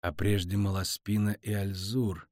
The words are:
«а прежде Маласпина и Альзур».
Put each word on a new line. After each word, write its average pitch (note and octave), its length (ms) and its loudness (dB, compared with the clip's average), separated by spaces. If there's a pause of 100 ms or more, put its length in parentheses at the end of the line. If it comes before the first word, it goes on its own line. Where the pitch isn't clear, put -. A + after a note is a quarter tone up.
«а E2+ 120 -4
прежде F#2+ 440 2
Маласпина G2+ 720 0 (120)
и G#2+ 100 -4
Альзур». G2 800 -2